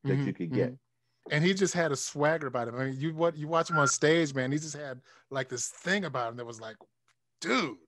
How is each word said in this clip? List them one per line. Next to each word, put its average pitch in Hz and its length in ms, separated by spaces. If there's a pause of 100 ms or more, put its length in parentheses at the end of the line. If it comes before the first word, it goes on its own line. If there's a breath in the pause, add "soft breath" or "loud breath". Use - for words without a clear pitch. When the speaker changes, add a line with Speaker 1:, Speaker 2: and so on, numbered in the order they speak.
Speaker 1:
that 139 100
Speaker 2:
Mm-hmm, 139 140
Speaker 1:
you - 60
could 170 200
get. 101 160
Speaker 2:
mm-hmm. 127 60 (540)
And 151 140
he 190 100
just 190 200
had 165 180
a 135 40
swagger 147 520
about 120 220
him. 117 100
I 131 60
mean, 135 120
you, 156 160
what, 165 220
you 151 140
watch 165 200
him 165 80
on 143 100
stage, 151 460
man, 131 180
he 147 80
just 156 180
had, 131 240 (280 soft breath)
like, 135 200
this - 180
thing 190 380
about 127 260
him 117 60
that 120 80
was 113 160
like, 110 160 (640)
"Dude." 180 340 (120)